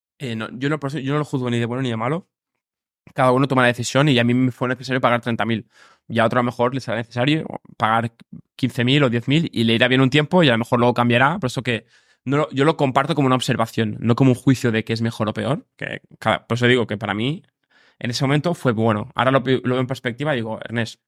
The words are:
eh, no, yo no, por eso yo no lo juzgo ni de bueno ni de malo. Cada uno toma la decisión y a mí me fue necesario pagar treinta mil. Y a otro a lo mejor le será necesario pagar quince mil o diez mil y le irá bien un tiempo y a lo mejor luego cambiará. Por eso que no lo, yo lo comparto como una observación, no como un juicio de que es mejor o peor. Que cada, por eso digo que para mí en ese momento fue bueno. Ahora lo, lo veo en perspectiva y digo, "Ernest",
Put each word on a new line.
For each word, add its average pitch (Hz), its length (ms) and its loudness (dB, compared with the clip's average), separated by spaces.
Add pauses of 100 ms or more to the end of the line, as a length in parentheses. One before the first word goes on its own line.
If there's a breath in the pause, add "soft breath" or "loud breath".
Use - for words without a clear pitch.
(180)
eh, 120 180 -8
no, 110 160 -6
yo 127 160 -4
no, 151 100 -2
por 139 100 -4
eso 151 100 -6
yo 135 160 -2
no 151 60 0
lo 147 40 -2
juzgo 127 260 -4
ni 120 80 0
de 117 80 0
bueno 123 160 -4
ni 127 80 -2
de 113 60 -4
malo. 131 320 -4 (840)
Cada 127 180 4
uno 135 160 2
toma 131 140 2
la 123 60 6
decisión 127 400 0
y 123 100 4
a 117 60 2
mí 120 100 2
me 127 180 2
fue 123 160 -4
necesario 127 320 -4
pagar 120 200 2
treinta 113 240 -2
mil. 110 220 -4 (420 soft breath)
Y 117 120 -6
a 113 60 6
otro 120 120 2
a 120 40 2
lo 120 40 0
mejor 123 280 -2
le 131 60 -6
será 107 180 -6
necesario 127 460 -4 (320)
pagar 117 360 0 (440)
quince 123 280 -2
mil 139 180 4
o 127 80 2
diez 117 160 -2
mil 147 260 0
y 117 120 0
le 113 100 2
irá 120 140 4
bien 127 120 4
un 131 100 4
tiempo 151 320 2
y 151 60 4
a 123 40 4
lo 113 60 2
mejor 117 200 0
luego 120 160 2
cambiará. 123 440 2
Por 135 100 -4
eso 120 140 -8
que 117 240 -4 (380 soft breath)
no 135 120 -2
lo, 151 140 0
yo 135 140 0
lo 156 120 2
comparto 139 380 0
como 139 120 2
una 127 100 4
observación, 113 640 -2
no 113 140 2
como 131 160 4
un 123 60 6
juicio 123 340 2
de 110 140 0
que - 80 -4
es 113 100 -4
mejor 113 260 -2
o 107 60 -4
peor. 120 320 -4 (100)
Que - 260 -10 (160)
cada, - 280 0
por 117 100 -2
eso 120 100 2
digo 120 200 4
que 104 120 -6
para 104 160 -4
mí 120 280 -4 (560 soft breath)
en 120 120 -6
ese 120 140 -4
momento 151 300 0
fue - 180 -2
bueno. 110 420 0
Ahora 123 180 2
lo, 135 80 4
lo 127 200 0 (140)
veo 127 60 0
en 127 80 -2
perspectiva 131 460 -6
y - 20 -2
digo, 110 260 -6
"Ernest", 113 460 -6